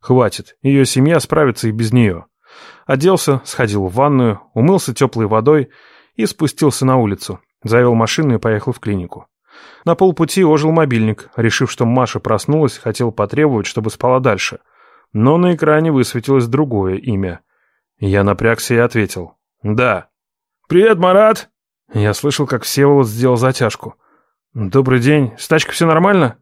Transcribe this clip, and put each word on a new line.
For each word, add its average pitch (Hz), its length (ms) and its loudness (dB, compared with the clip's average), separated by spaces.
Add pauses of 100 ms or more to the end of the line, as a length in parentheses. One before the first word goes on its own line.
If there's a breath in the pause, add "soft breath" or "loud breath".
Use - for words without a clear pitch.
Хватит, - 600 0
её 135 220 2
семья 143 360 0
справится 131 480 -2
и - 20 0
без 110 220 -4
неё. 104 320 0 (600 loud breath)
Оделся, 139 600 0
сходил 104 420 -4
в 90 80 -8
ванную, 127 460 0 (140)
умылся 147 380 0
тёплой 113 340 -2
водой 123 420 2 (480 soft breath)
и 220 100 -2
спустился 147 580 -2
на 131 120 2
улицу, 101 420 -4 (240)
завёл 120 320 2
машину 117 400 0
и 107 40 -2
поехал 110 340 -4
в - 80 -10
клинику. 95 480 -8 (560 loud breath)
На 170 100 0
полпути 175 480 0
ожил 156 300 2
мобильник, 120 640 0
решив, 117 340 -2
что - 160 -2
Маша 123 320 0
проснулась, 135 600 -2
хотел 113 340 -4
потребовать, 117 540 -2
чтобы 110 240 -6
спала 127 280 0
дальше. 117 400 -2 (540 soft breath)
Но 123 240 2
на 180 180 2
экране 156 380 0
высветилось 127 540 0
другое 117 500 -2
имя. 98 440 -6 (580)
Я 98 260 0
напрягся 113 500 0
и 117 40 2
ответил: 107 560 -2 (280)
«Да». 107 460 -2 (600)
«Привет, 196 300 4
Марат!» 196 520 2 (420)
Я 104 220 0
слышал, 143 320 -2
как 123 160 -4
Всеволод 139 440 2
сделал 120 300 0
затяжку. 123 600 -2 (580)
«Добрый 127 460 0
день. 135 380 2
С - 100 -16
тачкой 156 260 -2
всё 170 120 0
нормально?» 165 560 2